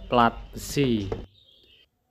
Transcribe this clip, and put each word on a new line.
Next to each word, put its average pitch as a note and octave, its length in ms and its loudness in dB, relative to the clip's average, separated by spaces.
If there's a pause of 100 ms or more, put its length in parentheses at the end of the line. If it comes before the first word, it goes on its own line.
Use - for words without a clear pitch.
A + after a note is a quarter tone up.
plat A#2 480 2
besi. A#2 560 -2 (1000)